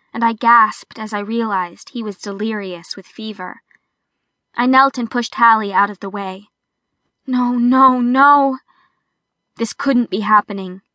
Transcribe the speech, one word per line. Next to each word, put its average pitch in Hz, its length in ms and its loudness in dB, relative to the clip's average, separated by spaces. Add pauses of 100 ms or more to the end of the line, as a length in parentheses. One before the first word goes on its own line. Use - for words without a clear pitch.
(120)
and 233 100 -4
I 233 100 0
gasped 226 680 2
as 214 140 -10
I 202 80 -4
realized 202 680 -4
he 233 160 -8
was 208 160 -8
delirious 202 760 -8
with 190 120 -14
fever. 208 560 -12 (920)
I 240 120 0
knelt 262 320 4
and 240 120 -6
pushed 240 260 -6
Hallie 220 360 2
out 196 180 2
of 202 100 -14
the 196 100 -10
way. 196 400 -10 (760)
"No, 247 300 -2
no, 254 440 4
no!" 269 580 4 (960)
This 233 160 -4
couldn't 247 360 0
be 190 120 -4
happening. 196 640 -2 (120)